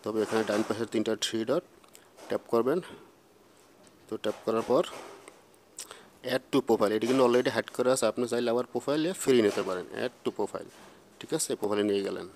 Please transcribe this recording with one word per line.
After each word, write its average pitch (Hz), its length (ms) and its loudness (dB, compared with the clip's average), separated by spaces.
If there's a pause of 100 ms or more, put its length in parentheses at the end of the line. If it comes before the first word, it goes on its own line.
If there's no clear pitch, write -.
তবে 110 200 -2
এখানে 110 260 0
ডান 107 180 0
পাশের 110 260 -4
তিনটা 110 180 0 (120)
three - 140 -4 (120)
dot 160 140 0 (640)
tap - 140 -4 (100)
করবেন, 123 260 2 (1300)
তো 110 60 -8 (100)
tap 107 120 -2 (100)
করার 113 240 0
পর 143 120 4 (1500)
add 127 80 -2 (100)
to 139 60 4 (100)
profile, 107 280 4
এটি 107 140 0
কিন্তু 131 160 4
already 123 280 4
hide 113 220 -2
করা 127 200 2
আছে, 127 140 0
আপনি 123 220 -2
চাইলে 120 220 0
আবার 120 180 -2
প্রোফাইলে 151 380 -2 (120)
ফিরিয়ে 123 240 6
নিতে 101 220 2
পারেন, 92 160 -4 (200)
add 127 100 -6 (100)
to 113 140 0
profile, - 320 -6 (480)
ঠিক - 200 -14
আছে, - 120 -4 (100)
প্রোফাইলে 104 300 2
নিয়ে 101 160 2
গেলেন। 92 300 -6